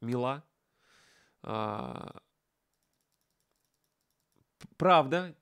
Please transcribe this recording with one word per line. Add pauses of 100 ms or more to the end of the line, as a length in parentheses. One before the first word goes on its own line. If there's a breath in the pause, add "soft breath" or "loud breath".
мила. (1000 soft breath)
А, (2250)
п-,
правда,